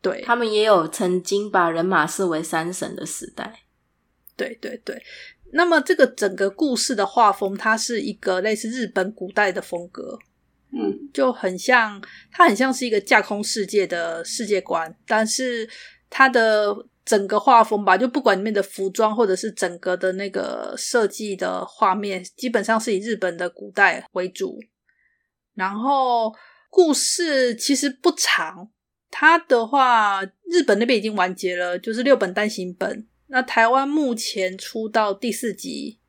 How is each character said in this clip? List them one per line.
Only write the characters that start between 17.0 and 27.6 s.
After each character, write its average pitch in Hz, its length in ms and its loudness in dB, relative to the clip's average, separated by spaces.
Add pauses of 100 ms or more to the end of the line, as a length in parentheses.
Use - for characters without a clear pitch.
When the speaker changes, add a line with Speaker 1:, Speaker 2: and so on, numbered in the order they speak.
Speaker 1:
整 202 240 2
个 214 100 0
画 233 240 8
风 214 220 0
吧， 185 120 6
就 240 120 0
不 262 120 -2
管 208 160 4
里 190 60 -4
面 220 100 -4
的 202 80 0
服 190 300 -4
装 214 240 0
或 226 120 2
者 185 100 2
是 214 160 -6
整 175 260 -4
个 180 180 -2
的 185 160 -2
那 196 180 -6
个 60 460 -6
设 233 300 0
计 202 300 -6
的 185 280 -4
画 190 300 0
面， 196 300 -6 (120)
基 254 120 -6
本 226 140 0
上 220 180 0
是 226 160 -2
以 185 40 -2
日 220 140 -4
本 180 220 -4
的 175 140 -6
古 202 200 -18
代 190 420 2
为 185 160 -4
主。 - 300 -10 (960)
然 196 180 -4
后 240 600 0 (380)
故 330 240 6
事 269 640 0
其 277 180 0